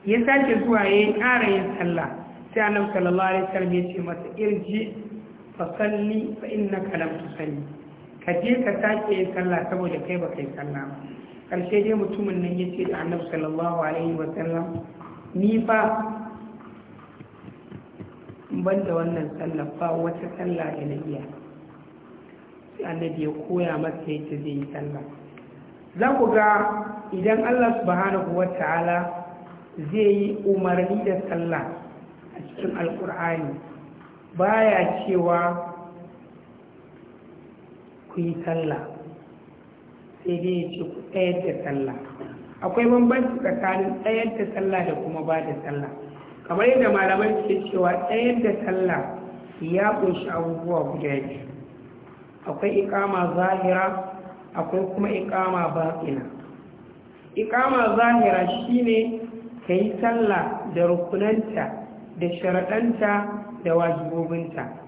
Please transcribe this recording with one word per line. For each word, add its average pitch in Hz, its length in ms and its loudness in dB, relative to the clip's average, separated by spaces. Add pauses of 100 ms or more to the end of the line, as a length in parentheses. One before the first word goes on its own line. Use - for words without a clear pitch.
Ya 208 180 2
sake 254 460 4
zuwa 226 160 6
ya 196 160 6
yi 208 160 6
ƙara 233 340 4
yin 190 280 2
sallah. 170 340 -2 (380)
Sai 220 140 0
Annabi 208 280 2
sallallahu 185 400 2
alaihi 185 160 2
wa - 80 -6
sallam 185 180 0
ya 180 120 2
ce 180 180 -4
masa, 170 300 -6
"Irji 208 500 0 (680)
fa - 240 -6
salli 214 600 0
fa - 120 -10
innaka 196 500 -2
lam 160 120 -2 (120)
tusalli." 147 420 -8 (540)
"Ka - 160 -4
je 214 220 2
ka 202 180 0
sake 214 360 0
yin 185 220 2
sallah 180 360 0
saboda 175 340 -2
kai 180 160 -4
baka 156 240 -4
yi 139 100 -6
sallah 143 320 -8
ba." 139 120 -10 (520)
Ƙarshe 180 360 0
dai 220 100 2
mutumin 196 480 0
nan 175 160 -2
ya 180 100 -2
ce - 160 -4
da - 140 -2
Annabi 170 300 -4
sallallahu 160 500 -2
alaihi 165 400 0
wa 160 100 -2
sallam, 165 380 -4 (640)
"Ni 214 320 2
fa 220 180 4 (2750)
ban 190 320 2
da 180 120 -2
wannan 165 420 0
sallah 156 300 -4 (100)
ba 170 140 -2
wata 165 440 -2
sallah 170 340 -4
da 156 140 -6
na 143 160 -4
iya." 151 240 -6 (1500)
Sai - 140 -10
Annabi 165 360 -4
ya 151 160 -2
koya 175 400 0
masa 160 240 -4
yadda 151 320 -6
zai 147 240 -6
yi 139 100 -4
sallah. 147 360 -8 (880)
Za 220 180 2
ku 240 160 6
ga 214 240 6 (600)
idan 196 320 2
Allah 240 360 4
subhanahu 185 540 2
wa 180 160 2
ta'ala 175 500 0 (840)
zai 202 300 4
yi 202 180 4 (120)
umarni 185 680 2
da 190 180 2
sallah 170 400 -2 (680)
a - 120 -14
cikin - 320 -6
Alƙur'ani, 165 800 -4 (800)
baya 202 760 4
cewa, 175 640 2 (2500)
"Ku - 100 -10
yi 165 220 -2
sallah," 160 500 -2 (1300)
sai 175 180 0
dai 180 160 0
ya 170 140 0
ce, 156 160 -6
"Ku - 220 -8
tsayar 180 360 2
da - 180 -2
sallah." 139 380 -4 (600)
Akwai 233 300 0
bambanci 240 500 6
tsakanin 190 640 0
tsayar 226 320 0
da 208 160 -2
sallah 190 320 0
da 165 140 0
kuma 160 260 -6
ba 160 200 0
da 151 180 -4
sallah. 143 320 -6 (500)
Kamar 190 240 2
yadda 247 240 6
malamai 202 480 4
suke 196 320 0
cewa 180 220 4 (120)
tsayar 233 380 2
da 214 100 4 (100)
sallah 185 400 0 (560)
ya 190 360 2
ƙunshi 196 360 0
abubuwa 165 540 -2 (120)
guda 143 260 -2
biyu. - 240 -10 (960)
Akwai 196 320 -2
iqama 196 600 2
zahira, 185 500 4 (640)
akwai 185 360 -2
kuma 196 240 0
iqama 185 640 0
batina. 151 520 -2 (1080)
Iqama 233 640 2
zahira 214 520 6 (100)
shine 233 600 2 (480)
ka 175 60 2
yi 208 240 2
sallah 220 760 2
da 170 140 4
rukunanta, 196 800 2 (500)
da 175 140 -2
sharaɗanta, 202 840 2 (520)
da 170 120 0
wajibobinta. 165 920 -2 (200)